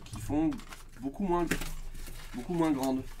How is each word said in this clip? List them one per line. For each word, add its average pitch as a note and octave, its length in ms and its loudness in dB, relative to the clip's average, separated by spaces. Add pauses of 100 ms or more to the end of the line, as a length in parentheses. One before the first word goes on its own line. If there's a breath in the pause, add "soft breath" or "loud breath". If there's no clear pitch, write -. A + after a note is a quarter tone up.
qui - 140 -8
font D#3+ 320 4 (500)
beaucoup C#3 240 -2
moins, F3 200 4 (880)
beaucoup D3 180 -4
moins D#3+ 180 6
grandes. C3 300 2 (200)